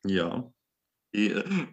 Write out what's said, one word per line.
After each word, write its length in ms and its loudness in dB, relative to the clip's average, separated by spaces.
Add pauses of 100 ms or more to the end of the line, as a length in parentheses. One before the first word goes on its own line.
ja. 440 0 (640)
Die, 180 2
äh, 420 -2